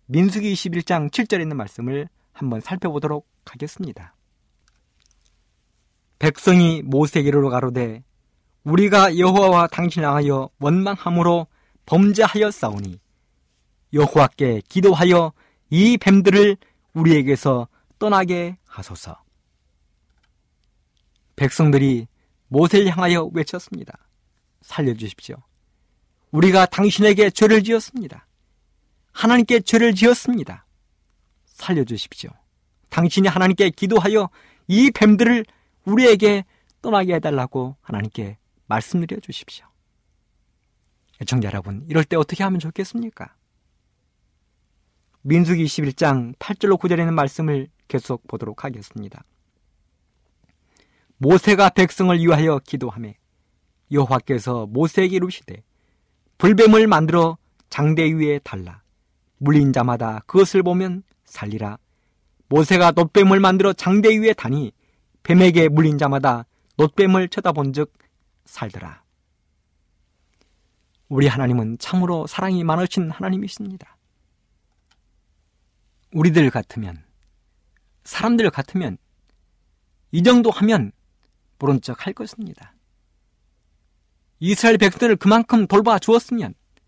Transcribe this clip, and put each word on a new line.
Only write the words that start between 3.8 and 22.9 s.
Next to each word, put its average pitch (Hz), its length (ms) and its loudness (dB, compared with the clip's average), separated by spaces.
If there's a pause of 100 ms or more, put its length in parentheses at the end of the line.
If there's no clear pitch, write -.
백성이 165 640 2
모세에게로 143 680 0
가로되, 123 540 -6 (640)
"우리가 185 540 2
여호와와 185 500 4
당신을 170 400 -4
향하여 143 500 -2
원망함으로 170 880 -2 (400)
범죄하였사오니 190 1120 0 (960)
여호와께 139 760 0
기도하여 175 640 2 (380)
이 214 260 4
뱀들을 196 600 4 (360)
우리에게서 139 760 0 (320)
떠나게 180 680 -2
하소서." - 560 -18 (2250)
백성들이 135 720 0 (400)
모세를 175 400 2
향하여 175 440 -2